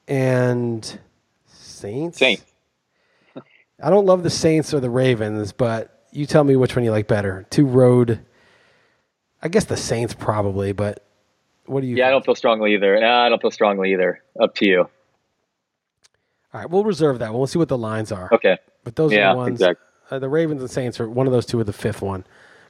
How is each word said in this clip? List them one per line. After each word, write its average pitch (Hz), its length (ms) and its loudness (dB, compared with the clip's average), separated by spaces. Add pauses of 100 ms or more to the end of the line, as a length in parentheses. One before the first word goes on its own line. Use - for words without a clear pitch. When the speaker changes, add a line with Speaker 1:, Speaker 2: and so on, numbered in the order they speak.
Speaker 1:
and 123 880 -2 (480)
Saints? 139 720 -12
Speaker 2:
Saints. 123 260 0 (1400)
Speaker 1:
I 143 80 0
don't 202 160 4
love 185 160 4
the 160 80 -2
Saints 160 420 0
or 151 80 0
the 127 100 -2
Ravens, 110 600 0
but - 600 -6
you 147 140 -6
tell 151 180 4
me 139 120 4
which 127 200 0
one 123 80 0
you 113 60 0
like 107 180 -2
better. 98 420 -2
Two 147 160 4
road, 123 540 4 (1200)
I 160 60 -6
guess 185 160 0
the 117 120 -4
Saints 117 380 -4
probably, 101 580 -4
but 104 320 -6 (600)
what 135 140 -4
do 131 80 -6
you 123 80 -6
Speaker 2:
Yeah, 123 80 4
I - 60 4
Speaker 1:
think? 135 40 4
Speaker 2:
don't 131 120 0
feel 123 100 2
strongly 107 380 2
either. 98 260 2
No, 113 100 4
I 120 180 4
don't 117 140 0
feel 113 80 0
strongly 98 420 0
either. 90 300 0 (180)
Up 113 160 2
to 107 100 0
you. 90 220 4 (1700)
Speaker 1:
All 113 60 -14
right, - 100 -14
we'll 196 140 0
reserve 151 360 0
that 110 100 -6
one. 113 80 -4
We'll 135 80 0
see 175 120 -4
what 165 100 0
the 135 100 -2
lines 110 340 -6
are. 92 200 -10
Speaker 2:
Okay. 98 260 2 (260)
Speaker 1:
But 117 120 -14
those 156 160 2
Speaker 2:
Yeah, 101 180 4
Speaker 1:
are - 40 4
the - 40 0
ones. 123 140 -4
Speaker 2:
exactly. 92 340 0 (240)
Speaker 1:
Uh, 135 80 -6
the 135 100 -8
Ravens 151 320 -2
and 127 100 -10
Saints 123 300 -6
are 117 80 -6
one 131 180 0
of 131 60 2
those 120 140 0
two - 100 -4
with 113 100 -2
the 101 60 -4
fifth - 300 -8
one. 95 220 -6 (460)